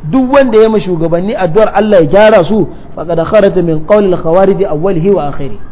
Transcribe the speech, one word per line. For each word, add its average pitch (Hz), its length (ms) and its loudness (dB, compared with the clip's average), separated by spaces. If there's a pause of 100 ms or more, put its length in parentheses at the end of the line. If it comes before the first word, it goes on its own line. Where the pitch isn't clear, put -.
Duk 247 300 0
wanda 262 240 2
ya 220 120 4
ma 214 100 0
shugabanni 175 560 -2
addu'ar 185 400 0
Allah 202 260 2
ya 156 40 2
gyara 202 380 4
su, 139 240 -2 (280)
faqad 165 300 -4
kharaja 196 360 2
min 160 240 -2
qawli 208 280 2
al-khawarij 185 500 0
awwalihi 165 480 -2
wa 156 160 -2
akhiri. 135 320 -6 (120)